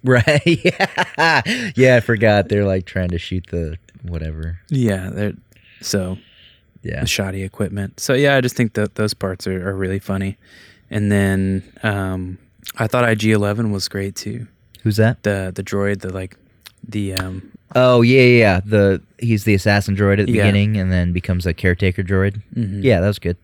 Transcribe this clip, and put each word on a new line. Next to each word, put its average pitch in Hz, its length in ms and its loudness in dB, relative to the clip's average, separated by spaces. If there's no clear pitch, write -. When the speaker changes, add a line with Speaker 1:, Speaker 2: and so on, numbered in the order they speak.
Speaker 1:
Right, 127 400 4
<laughs> - 0 -
yeah. 165 960 0
Yeah, 127 220 6
I - 20 6
forgot. 104 480 2
They're, 101 180 0
like, 95 200 -2
trying 90 240 -4
to 87 100 -4
shoot 92 320 -8
the 82 260 -6
whatever. 80 560 -8
Speaker 2:
Yeah, 104 420 0
they're, 104 220 -4
so 95 360 -4
Speaker 1:
Yeah. - 180 -8
Speaker 2:
the 113 60 -2
shoddy 95 360 -4
equipment. 98 560 -6
So, - 140 -2
yeah, 139 240 2
I 127 40 2
just 123 140 -2
think 117 180 -2
that 104 220 -4
those 107 180 -2
parts 92 340 -8
are, 92 220 -4
are 98 60 -6
really 95 240 -4
funny. 98 380 -4
And 104 220 0
then, 95 520 2
um, 92 540 -4
I 110 100 0
thought 123 160 2
I 113 120 4
G 110 160 0
eleven 104 400 0
was 98 160 -6
great, 98 280 -8
too. 113 320 -10
Speaker 1:
Who's 107 140 0
that? 110 260 2
Speaker 2:
The, 98 320 -2
the 98 80 -8
droid, 101 380 -2
the, 92 120 -8
like, 95 240 -10
the, 101 280 -6
um, 92 360 -8
Speaker 1:
Oh, 127 260 6
yeah, 127 200 6
yeah, 123 180 8
yeah. 98 240 4
The, 101 380 2
he's 113 240 0
the 107 120 2
assassin 101 400 0
droid 98 240 2
at 101 80 0
the 123 60 0
Speaker 2:
Yeah. 107 100 2
Speaker 1:
beginning 101 340 2
and 92 140 0
then 87 220 2
becomes 90 340 -2
a 85 60 0
caretaker 92 500 0
droid. 98 380 0
Speaker 2:
Mm-hmm. 101 260 -4
Speaker 1:
Yeah, 107 180 4
that 95 80 2
was 104 120 -2
good. 87 240 -4